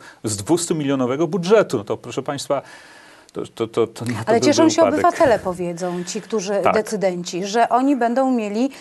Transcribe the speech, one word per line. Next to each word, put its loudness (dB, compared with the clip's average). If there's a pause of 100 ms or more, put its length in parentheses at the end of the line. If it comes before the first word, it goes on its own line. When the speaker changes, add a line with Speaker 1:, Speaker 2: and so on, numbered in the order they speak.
(240)
Speaker 1:
z -2
dwustumilionowego 0
budżetu. 2
No -6
to, -4
proszę -8
państwa, -4 (720)
to, -8 (120)
to, -4
to, 0
to, -12
no -4
to -4
Speaker 2:
Ale 2
cieszą 4
Speaker 1:
byłby 4
Speaker 2:
się 4
Speaker 1:
upadek. 4 (100)
Speaker 2:
obywatele, 4
powiedzą -6
ci, -8
którzy, -4
Speaker 1:
Tak. 4
Speaker 2:
decydenci, -4
że 2
oni 2
będą 0
mieli, -2 (100)